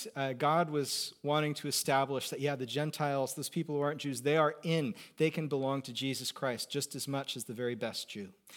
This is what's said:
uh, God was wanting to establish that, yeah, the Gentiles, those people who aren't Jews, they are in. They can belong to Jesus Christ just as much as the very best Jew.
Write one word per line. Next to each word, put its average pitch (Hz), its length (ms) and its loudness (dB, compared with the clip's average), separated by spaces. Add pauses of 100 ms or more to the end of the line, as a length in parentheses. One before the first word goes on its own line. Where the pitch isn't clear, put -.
(160)
uh, 135 180 0
God 156 340 4
was - 540 -2
wanting 151 320 2
to 147 140 -6
establish 135 600 2
that, 139 100 -6
yeah, 143 160 2
the 127 100 -4
Gentiles, 139 680 0
those 143 140 -6
people 160 280 -2
who 143 40 0
aren't 143 200 0
Jews, 131 220 -4
they 143 140 4
are 156 260 6
in. 165 320 2 (220)
They 160 140 4
can 156 180 -2
belong 135 340 0
to 127 100 -10
Jesus 131 400 -2
Christ 127 380 -4
just - 240 -4
as 139 140 -6
much 139 280 -4
as 120 80 -8
the 123 100 -8
very 120 220 -2
best 110 320 -4
Jew. 101 260 -10 (220)